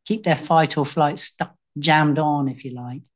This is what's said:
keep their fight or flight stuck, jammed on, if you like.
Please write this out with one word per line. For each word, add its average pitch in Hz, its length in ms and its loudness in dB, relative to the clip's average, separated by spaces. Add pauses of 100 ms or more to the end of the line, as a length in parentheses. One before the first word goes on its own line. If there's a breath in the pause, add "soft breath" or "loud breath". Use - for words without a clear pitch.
keep 214 200 -4
their 160 120 2
fight 160 420 2
or 139 80 0
flight 147 320 0
stuck, - 360 -8 (240)
jammed 151 400 4
on, 147 300 0
if 127 160 -10
you 127 80 -12
like. 123 300 -12 (140)